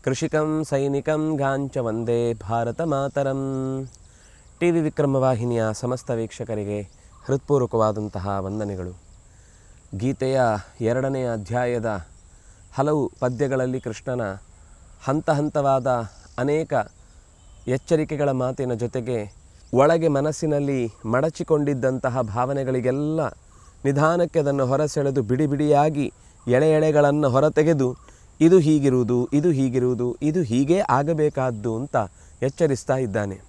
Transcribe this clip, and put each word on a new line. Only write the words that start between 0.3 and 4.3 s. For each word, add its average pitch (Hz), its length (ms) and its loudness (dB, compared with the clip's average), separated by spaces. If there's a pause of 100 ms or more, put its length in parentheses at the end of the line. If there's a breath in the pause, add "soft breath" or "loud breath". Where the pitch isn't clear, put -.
ಸೈನಿಕಂ 147 680 -2
ಗಾಂಚ 135 420 -2
ವಂದೇ 117 560 -2
ಭಾರತ 113 480 -4
ಮಾತರಂ. 139 600 -2 (1160 soft breath)